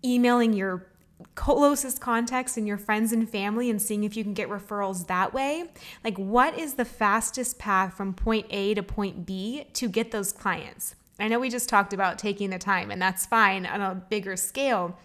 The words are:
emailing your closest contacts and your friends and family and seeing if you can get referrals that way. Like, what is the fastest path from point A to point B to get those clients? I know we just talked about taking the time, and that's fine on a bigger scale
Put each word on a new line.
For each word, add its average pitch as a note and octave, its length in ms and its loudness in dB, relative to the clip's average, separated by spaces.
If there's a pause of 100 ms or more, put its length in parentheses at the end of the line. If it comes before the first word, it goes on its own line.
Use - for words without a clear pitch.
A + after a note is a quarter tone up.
emailing A#3+ 480 6
your F#3+ 340 -2 (500)
closest C#4+ 640 4
contacts A#3+ 560 0
and G#3+ 100 -2
your G#3 120 -2
friends G#3+ 340 0
and A3+ 180 0
family A3 400 0
and G#3 120 0
seeing G#3 240 -2
if G#3 100 -6
you A3 80 -4
can G3+ 100 -4
get F#3 140 -4
referrals G3 600 -4
that F#3 260 0
way. D4 360 -2 (320)
Like, G#3 160 -4
what A#3 400 2
is D4+ 180 -6
the A#3+ 100 0
fastest A3 720 0
path F#3+ 340 2
from G3 200 -6
point A3 380 0
A G3+ 240 0
to G3+ 80 -2
point F#3 420 -6
B G#3 480 -6
to A#3+ 160 -2
get A3+ 220 -2
those G3+ 200 -4
clients? - 640 -6 (240)
I G#3 80 0
know A#3 100 2
we B3+ 120 0
just A#3+ 180 -4
talked G3+ 240 4
about F#3 280 0
taking G3+ 320 -2
the F#3 60 -4
time, F#3+ 320 -2
and F#3 120 -4
that's F#3 240 0
fine G3 400 4
on G3+ 160 -4
a F#3+ 140 -2
bigger F#3+ 420 -4
scale F#3+ 680 0